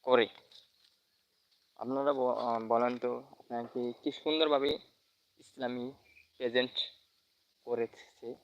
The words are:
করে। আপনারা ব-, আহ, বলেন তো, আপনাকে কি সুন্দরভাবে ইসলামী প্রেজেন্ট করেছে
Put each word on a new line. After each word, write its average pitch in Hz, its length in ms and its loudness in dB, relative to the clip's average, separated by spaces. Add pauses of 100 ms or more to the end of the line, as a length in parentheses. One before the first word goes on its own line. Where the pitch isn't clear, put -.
করে। 123 220 6 (1500)
আপনারা 135 340 -2
ব-, 127 320 0
আহ, 117 220 0
বলেন 120 300 4
তো, 123 140 -4 (200)
আপনাকে 117 500 -8 (200)
কি 147 100 -2
সুন্দরভাবে 156 600 2 (680)
ইসলামী 123 460 -6 (500)
প্রেজেন্ট 127 400 0 (880)
করেছে 117 640 -6 (160)